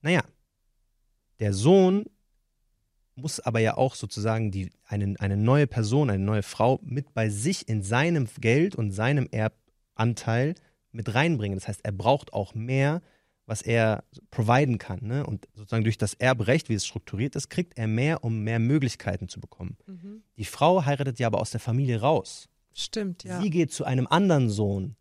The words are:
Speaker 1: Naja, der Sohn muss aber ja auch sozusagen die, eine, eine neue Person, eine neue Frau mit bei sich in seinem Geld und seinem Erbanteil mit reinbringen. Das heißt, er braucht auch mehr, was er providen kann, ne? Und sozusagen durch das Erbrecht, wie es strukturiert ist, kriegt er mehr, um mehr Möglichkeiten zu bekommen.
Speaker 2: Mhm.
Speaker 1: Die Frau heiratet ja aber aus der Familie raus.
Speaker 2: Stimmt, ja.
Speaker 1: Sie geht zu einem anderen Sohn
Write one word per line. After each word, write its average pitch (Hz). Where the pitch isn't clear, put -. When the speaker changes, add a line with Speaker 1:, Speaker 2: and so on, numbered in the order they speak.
Speaker 1:
Naja, 160
der 104
Sohn 185
muss 131
aber 113
ja 110
auch 131
sozusagen 107
die, 95
eine, 101
eine 98
neue 131
Person, 120
eine 95
neue 104
Frau 123
mit -
bei 110
sich 110
in 107
seinem 131
Geld 147
und 107
seinem 120
Erbanteil 113
mit 110
reinbringen. 120
Das -
heißt, 104
er 104
braucht 107
auch 104
mehr, 135
was 110
er 113
providen 123
kann, -
ne? 127
Und -
sozusagen 107
durch 110
das 104
Erbrecht, 123
wie 113
es 98
strukturiert -
ist, -
kriegt -
er 113
mehr, 120
um 113
mehr 113
Möglichkeiten 113
zu -
bekommen. -
Speaker 2:
Mhm. 196
Speaker 1:
Die 107
Frau 170
heiratet 135
ja 123
aber 107
aus -
der 117
Familie 120
raus. -
Speaker 2:
Stimmt, 196
ja. 180
Speaker 1:
Sie 196
geht 160
zu -
einem 127
anderen 160
Sohn 101